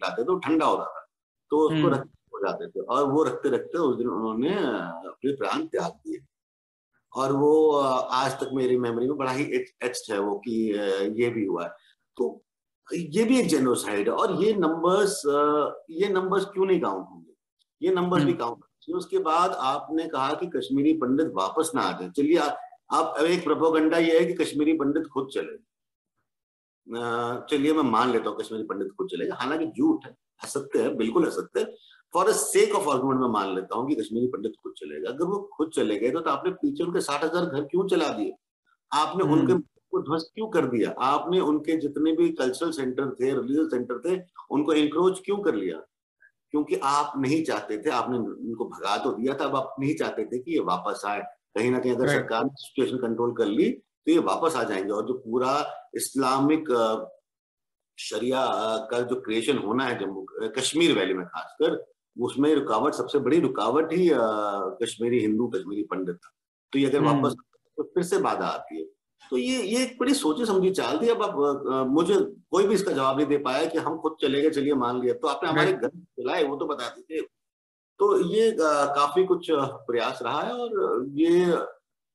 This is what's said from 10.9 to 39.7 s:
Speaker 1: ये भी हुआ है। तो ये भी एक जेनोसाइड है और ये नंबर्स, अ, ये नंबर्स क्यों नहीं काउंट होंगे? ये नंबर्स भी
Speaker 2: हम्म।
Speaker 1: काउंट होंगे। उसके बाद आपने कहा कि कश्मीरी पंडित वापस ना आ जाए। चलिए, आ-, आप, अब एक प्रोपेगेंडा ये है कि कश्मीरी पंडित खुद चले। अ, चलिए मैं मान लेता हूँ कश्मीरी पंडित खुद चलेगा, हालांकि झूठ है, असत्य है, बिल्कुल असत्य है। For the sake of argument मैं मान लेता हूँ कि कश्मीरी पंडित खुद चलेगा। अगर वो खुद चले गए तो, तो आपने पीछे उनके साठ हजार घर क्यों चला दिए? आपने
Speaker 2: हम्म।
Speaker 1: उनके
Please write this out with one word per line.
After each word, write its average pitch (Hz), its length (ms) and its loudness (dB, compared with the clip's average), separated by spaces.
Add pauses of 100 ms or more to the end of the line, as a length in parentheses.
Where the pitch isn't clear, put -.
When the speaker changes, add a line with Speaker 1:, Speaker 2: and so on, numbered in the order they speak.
Speaker 1:
ये 120 140 2
भी - 140 -2
हुआ 85 200 -2
है। - 60 -8 (460)
तो - 280 -4 (500)
ये 175 300 0
भी 254 160 4
एक 185 60 2
जेनोसाइड 123 600 2
है 110 60 2
और 180 280 0
ये 220 100 4
नंबर्स, 180 720 2
अ, 147 500 2 (140)
ये 180 180 -2
नंबर्स 190 360 0
क्यों 190 220 -2
नहीं 180 140 4
काउंट 92 300 -4
होंगे? 85 220 -20 (500)
ये 185 120 2
नंबर्स 175 300 2
भी 139 60 4
Speaker 2:
हम्म। - 100 -2
Speaker 1:
काउंट 117 120 -2
होंगे। - 180 -18 (220)
उसके 180 260 -2
बाद 170 320 2
आपने 147 580 -2
कहा 143 260 -2
कि 175 120 -6
कश्मीरी 143 460 0
पंडित 143 420 0
वापस - 400 0
ना 123 60 0
आ 92 120 0
जाए। 90 180 -10
चलिए, 151 280 2
आ-, 147 180 0 (360)
आप, 160 260 2
अब 151 60 2
एक 175 200 0
प्रोपेगेंडा 160 540 2
ये 165 200 6
है 175 80 4
कि 175 60 0
कश्मीरी 151 400 0
पंडित 147 340 0
खुद 135 280 -6
चले। 80 180 -6 (1500)
अ, 120 500 -4
चलिए 147 220 4
मैं 156 100 2
मान 120 280 4
लेता 110 200 0
हूँ 98 80 -6
कश्मीरी 110 260 -6
पंडित 95 240 -4
खुद 95 200 -6
चलेगा, 90 260 -6
हालांकि 156 320 -2
झूठ - 400 0
है, - 100 -20 (280)
असत्य - 380 -2
है, 131 120 -2
बिल्कुल 113 320 2
असत्य - 340 -4
है। 226 60 -2 (500)
For 190 100 2
the 220 100 4
sake 208 360 2
of 190 100 0
argument 135 380 0
मैं 123 80 2
मान 98 260 0
लेता 92 220 -4
हूँ 127 120 -2
कि 151 60 0
कश्मीरी 113 320 -2
पंडित 107 260 -4 (100)
खुद - 100 -12
चलेगा। 76 380 -10
अगर 147 140 -4
वो 196 320 -4
खुद 156 180 -2
चले 107 240 0
गए 120 120 0
तो, 139 100 -2
तो 160 100 -2
आपने 160 200 -2
पीछे 151 340 -2
उनके 175 160 -2
साठ 147 240 -2
हजार 170 220 0
घर 135 140 -4
क्यों 185 280 -2
चला 160 200 2
दिए? - 240 -4 (600)
आपने 160 320 0
Speaker 2:
हम्म। 151 160 4
Speaker 1:
उनके 127 120 4 (380)